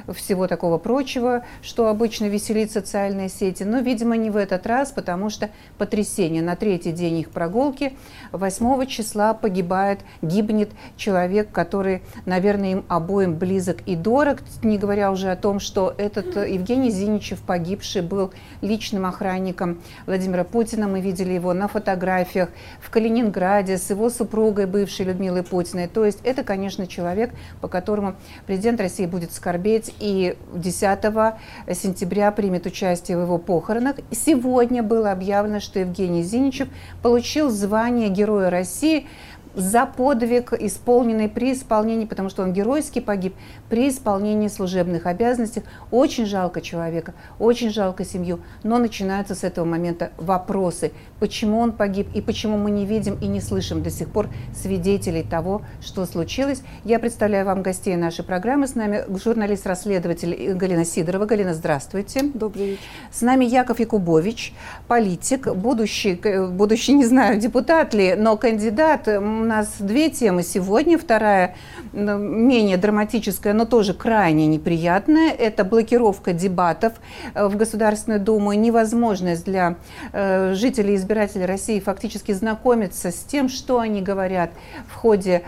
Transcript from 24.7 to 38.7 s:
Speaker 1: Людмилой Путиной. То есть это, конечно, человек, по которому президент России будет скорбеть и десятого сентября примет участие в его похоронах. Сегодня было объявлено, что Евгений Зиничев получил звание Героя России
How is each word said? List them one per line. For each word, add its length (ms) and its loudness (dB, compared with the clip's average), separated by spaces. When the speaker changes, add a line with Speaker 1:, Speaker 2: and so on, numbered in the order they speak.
Speaker 1:
Людмилой 380 0
Путиной. 440 -2
То 200 2
есть 180 0
это, 200 -2
конечно, 420 -4
человек, 460 -2
по 80 -8
которому 460 -2
президент 340 0
России 240 -2
будет 280 -4
скорбеть 680 -2
и 340 0
десятого 840 0
сентября 600 0
примет 340 0
участие 540 -2
в 40 0
его 140 2
похоронах. 600 0
Сегодня 720 2
было 300 2
объявлено, 480 0
что 200 -4
Евгений 420 0
Зиничев 460 0
получил 480 2
звание 580 0
Героя 400 2
России 580 0